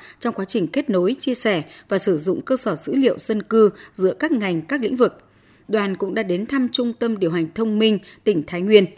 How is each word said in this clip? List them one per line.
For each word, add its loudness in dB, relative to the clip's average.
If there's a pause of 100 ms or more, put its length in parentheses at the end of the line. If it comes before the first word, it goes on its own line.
(200)
trong -4
quá -6
trình -2
kết -4
nối, 2
chia -2
sẻ 0 (260)
và 0
sử 0
dụng -2
cơ -2
sở -4
dữ -6
liệu 4
dân -4
cư 6 (240)
giữa 2
các -2
ngành, -2
các -4
lĩnh -2
vực. 0 (500)
Đoàn -2
cũng -6
đã -2
đến -2
thăm -2
Trung -2
tâm -4
Điều 0
hành -2
Thông -2
minh 2 (260)
tỉnh 2
Thái -8
Nguyên, 6 (120)